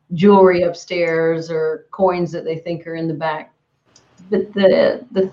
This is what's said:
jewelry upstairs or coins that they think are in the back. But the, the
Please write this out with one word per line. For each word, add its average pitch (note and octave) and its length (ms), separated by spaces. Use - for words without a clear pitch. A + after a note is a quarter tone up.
jewelry F#3 480
upstairs E3 880
or D#3+ 400
coins F3+ 420
that E3 140
they D#3+ 120
think E3+ 280
are E3 80
in E3 140
the D#3+ 80
back. D#3 360
But - 240
the, F3+ 500
the F#3+ 200